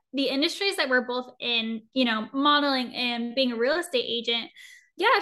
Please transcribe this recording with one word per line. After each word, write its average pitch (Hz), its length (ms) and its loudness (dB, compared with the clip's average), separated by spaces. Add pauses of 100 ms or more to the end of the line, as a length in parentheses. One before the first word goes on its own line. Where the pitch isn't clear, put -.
(140)
the 262 160 0
industries 330 480 0
that 302 120 0
we're 247 160 2
both 247 340 -6
in, 226 440 -4 (100)
you 262 120 2
know, 220 280 -2
modeling 277 600 2
and 240 400 -4
being 262 160 2
a 233 60 -4
real 254 200 2
estate 330 300 -2
agent, 233 420 -4 (480)
yeah, 403 240 4